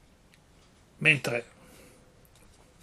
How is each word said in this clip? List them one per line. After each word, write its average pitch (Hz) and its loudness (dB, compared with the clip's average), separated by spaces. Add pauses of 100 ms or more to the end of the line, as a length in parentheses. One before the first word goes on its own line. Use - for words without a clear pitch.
(960)
Mentre, 139 2 (1400)